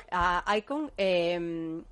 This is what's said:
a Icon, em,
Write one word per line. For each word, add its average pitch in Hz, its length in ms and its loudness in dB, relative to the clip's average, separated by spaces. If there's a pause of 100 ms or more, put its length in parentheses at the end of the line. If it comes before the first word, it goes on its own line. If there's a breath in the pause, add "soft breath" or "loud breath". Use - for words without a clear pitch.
(120)
a 180 460 2
Icon, 202 400 -4
em, 170 960 0